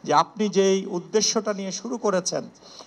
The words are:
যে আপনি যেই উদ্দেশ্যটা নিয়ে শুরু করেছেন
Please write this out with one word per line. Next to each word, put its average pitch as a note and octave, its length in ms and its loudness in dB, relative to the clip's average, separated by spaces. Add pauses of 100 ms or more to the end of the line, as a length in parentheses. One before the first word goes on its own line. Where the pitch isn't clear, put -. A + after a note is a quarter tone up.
যে D3 100 2
আপনি G3+ 340 2
যেই F#3+ 380 2
উদ্দেশ্যটা G#3 680 -2
নিয়ে F#3+ 180 -8
শুরু A#3 260 -8
করেছেন F3+ 500 -2 (380)